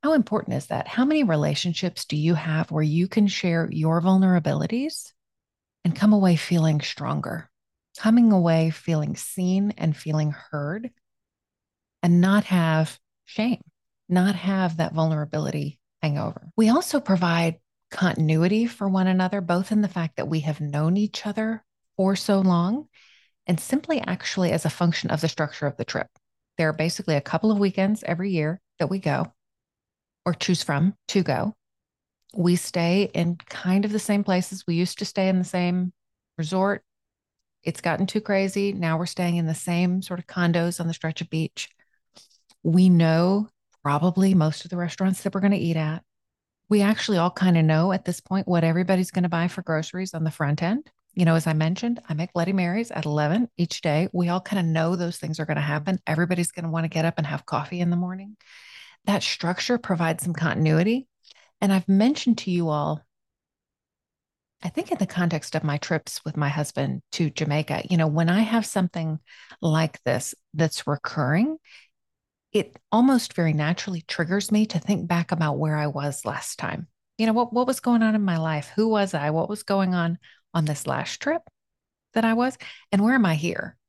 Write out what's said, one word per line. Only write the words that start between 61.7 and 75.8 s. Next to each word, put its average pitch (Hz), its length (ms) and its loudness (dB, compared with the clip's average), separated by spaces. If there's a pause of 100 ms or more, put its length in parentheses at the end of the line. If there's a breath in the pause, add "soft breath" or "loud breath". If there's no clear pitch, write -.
I've 190 160 0
mentioned 226 500 4
to 185 140 -4
you 170 160 0
all, 151 340 -2 (1600)
I 175 60 -6
think - 240 -4
in - 60 -4
the 196 80 0
context 165 500 -2
of 156 80 -4
my 147 140 -2
trips - 460 -6
with 151 120 -6
my 147 140 0
husband 139 520 -4 (100)
to 156 180 -2
Jamaica, 147 600 -4
you 180 60 4
know, 160 100 4
when 160 240 2
I 190 100 4
have 220 240 2
something 165 540 -2 (420 loud breath)
like 160 440 0
this 123 320 -2 (180)
that's 156 320 -2
recurring, 151 720 0 (960 loud breath)
it - 240 -2 (140)
almost 247 440 4
very 165 180 2
naturally 160 500 -2
triggers 185 480 -2
me 214 160 4
to 180 140 -4
think 196 260 -2
back 170 240 0
about 156 280 -2
where 151 180 0
I 151 100 -2